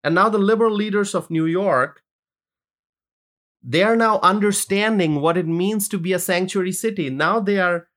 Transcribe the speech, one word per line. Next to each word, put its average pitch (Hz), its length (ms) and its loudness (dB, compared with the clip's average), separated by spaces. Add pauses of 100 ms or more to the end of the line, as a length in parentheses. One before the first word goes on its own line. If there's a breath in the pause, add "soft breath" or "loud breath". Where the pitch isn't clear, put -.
And 151 120 0
now 190 140 4
the 214 100 0
liberal 214 360 2
leaders 208 400 -2
of 170 160 -4
New 160 140 0
York, 160 580 0 (1600)
they 139 200 0
are 226 140 2
now 220 240 2
understanding 196 1000 0
what 165 160 2
it 175 100 -2
means 196 420 -2
to 202 100 -4
be 180 140 -4
a 180 60 0
sanctuary 185 540 -2
city. 185 380 -4
Now 160 300 0
they 202 180 0
are 175 380 -2